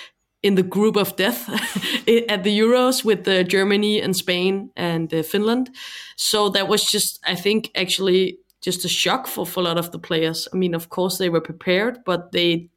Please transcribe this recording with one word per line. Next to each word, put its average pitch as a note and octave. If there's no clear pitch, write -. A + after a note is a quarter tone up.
in G3+
the F#3
group G#3
of F#3
death G#3+
<laughs> -
i-, A#3
at G3+
the G#3
Euros B3
with, G3+
uh, F#3
Germany G3+
and F3+
Spain F#3+
and, E3
uh, D#3+
Finland. A#3
So G#3
that G3
was G#3
just, -
I F3
think, G#3
actually F#3
just F3+
a F3
shock G#3
for, F#3
for F3+
a -
lot E3+
of E3+
the E3+
players. D#3+
I -
mean, F3+
of E3
course F#3
they F#3
were E3
prepared, F#3
but E3+
they, E3+